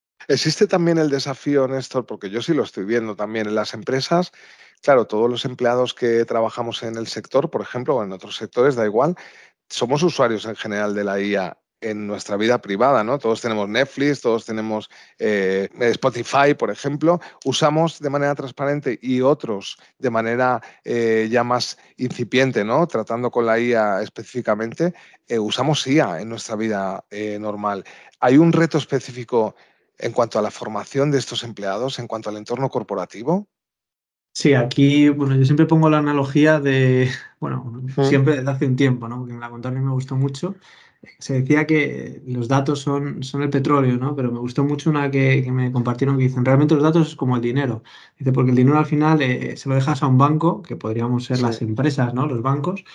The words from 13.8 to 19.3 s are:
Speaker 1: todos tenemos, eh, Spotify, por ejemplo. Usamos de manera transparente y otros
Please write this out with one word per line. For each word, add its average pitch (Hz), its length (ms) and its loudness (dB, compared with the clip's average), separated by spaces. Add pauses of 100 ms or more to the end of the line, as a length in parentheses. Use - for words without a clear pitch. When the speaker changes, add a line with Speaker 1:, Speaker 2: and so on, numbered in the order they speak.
Speaker 1:
todos 113 240 0
tenemos, 110 460 -6 (280)
eh, 98 520 0 (100)
Spotify, 123 800 2
por 107 120 -2
ejemplo. 147 500 -2 (260)
Usamos 156 520 0
de 143 120 -4
manera 143 240 0
transparente 139 640 -4
y 127 220 0
otros 117 560 -2 (200)